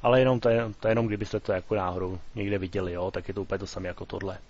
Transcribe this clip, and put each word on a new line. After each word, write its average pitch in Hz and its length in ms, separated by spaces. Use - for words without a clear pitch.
Ale 123 180
jenom 127 200
to 120 80
je, 117 320
to 110 80
je - 20
jenom, 113 160
kdybyste 104 340
to - 120
jako 92 220
náhodou 92 440
někde 101 240
viděli, 92 340
jo, 90 180
tak 92 180
je 95 60
to 101 80
úplně 95 160
to 95 80
samé 92 220
jako 87 180
tohle 92 320